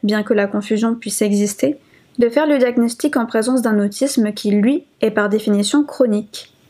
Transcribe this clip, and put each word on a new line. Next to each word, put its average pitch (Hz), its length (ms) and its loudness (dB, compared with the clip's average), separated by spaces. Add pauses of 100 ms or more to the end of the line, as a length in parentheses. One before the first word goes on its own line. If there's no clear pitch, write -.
bien 214 200 0
que 214 120 0
la 202 120 2
confusion 208 480 -2
puisse 226 280 -6
exister, 208 560 0 (400)
de 240 100 4
faire 277 180 0
le 294 120 2
diagnostic 240 580 0
en 233 100 0
présence 233 360 0
d'un 214 160 2
autisme 208 540 0
qui, 208 180 -4
lui, 214 340 2 (160)
est 220 100 0
par 208 180 0
définition 208 540 2
chronique. 220 680 -2 (180)